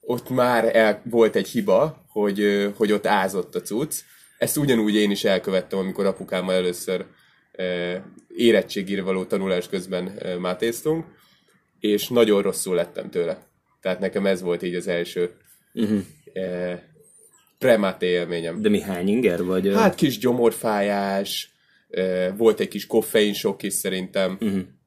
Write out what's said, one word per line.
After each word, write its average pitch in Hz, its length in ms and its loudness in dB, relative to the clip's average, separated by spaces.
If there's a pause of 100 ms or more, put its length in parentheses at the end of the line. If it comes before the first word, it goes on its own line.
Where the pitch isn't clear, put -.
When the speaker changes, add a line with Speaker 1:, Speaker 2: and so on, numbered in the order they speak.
Speaker 1:
ott - 300 -6
már 120 460 4
el-, 107 280 4
volt 113 320 4
egy 98 120 0
hiba, 113 600 0
hogy, 104 320 -2
ö, 101 360 2
hogy 104 160 2
ott 101 140 0
ázott 95 480 0
a - 80 -4
cucc. 135 320 -4 (440)
Ezt - 180 -2
ugyanúgy 117 380 2
én 104 160 4
is 101 140 -2
elkövettem, 95 540 0
amikor 95 280 -2
apukámmal 95 480 -2
először, 90 500 -2 (480)
ö, 90 420 -4 (420)
érettségire 98 640 2
való 95 220 -2
tanulás 95 440 -2
közben, 92 500 -6
ö, 92 200 -8
mátéztunk, 117 680 -4 (760)
és 104 280 0
nagyon 110 340 4
rosszul 95 320 -2
lettem - 360 -4
tőle. 85 360 -4 (340)
Tehát 92 200 -4
nekem 98 260 -2
ez 95 140 2
volt 87 220 -2
így 90 120 -4
az 90 140 -6
első, 87 420 -2 (420)
Speaker 2:
Mhm. 110 240 0 (360)
Speaker 1:
ö, 90 400 -6 (840)
pre-máté 104 480 2
élményem. 85 560 -2
Speaker 2:
De 107 60 2
mi, 104 120 4
hány 95 280 -4
inger, 101 360 2
vagy, 92 220 0
ö? 98 60 2
Speaker 1:
Hát 202 220 4
kis 135 240 0
gyomorfájás, 101 1300 0 (400)
ö, 92 460 -2
volt 110 240 4
egy 98 80 -2
kis - 180 -8
koffeinsok 104 760 0
is 98 120 -4
szerintem. 95 680 -2
Speaker 2:
Mhm. 98 180 -2 (280)